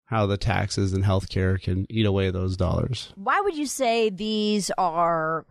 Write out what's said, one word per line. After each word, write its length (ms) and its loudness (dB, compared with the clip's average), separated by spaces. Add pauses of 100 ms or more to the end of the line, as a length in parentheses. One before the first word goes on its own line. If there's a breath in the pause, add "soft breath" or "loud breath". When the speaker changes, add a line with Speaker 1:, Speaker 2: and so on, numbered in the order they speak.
Speaker 1:
how 200 0
the 100 0
taxes 560 0
and 120 0
healthcare 580 0
can 260 -2
eat 180 2
away 260 2
those 240 -2
dollars. 580 -2
Speaker 2:
Why 260 0
would 160 0
you 100 -2
say 440 0
these 640 0
are 760 0